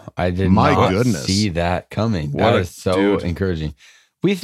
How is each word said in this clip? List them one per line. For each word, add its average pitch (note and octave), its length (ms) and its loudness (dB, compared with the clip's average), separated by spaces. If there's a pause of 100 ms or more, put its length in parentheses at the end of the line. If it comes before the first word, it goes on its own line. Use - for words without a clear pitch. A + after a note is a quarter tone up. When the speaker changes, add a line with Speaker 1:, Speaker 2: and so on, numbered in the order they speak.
(160)
Speaker 1:
I F2+ 140 0
did F#2 200 0
Speaker 2:
My A#2+ 240 4
Speaker 1:
not F#2 180 2
Speaker 2:
goodness. F#2 320 0
Speaker 1:
see G2+ 260 0
that E2+ 400 -2
coming. G2 400 -2
Speaker 3:
What C#2+ 120 -4
Speaker 1:
That - 120 4
Speaker 3:
a G2+ 40 2
Speaker 1:
is F2+ 120 -4
so - 240 -4
Speaker 3:
dude. G2 300 2
Speaker 1:
encouraging. E2 500 -4 (480)
We, F#3+ 220 2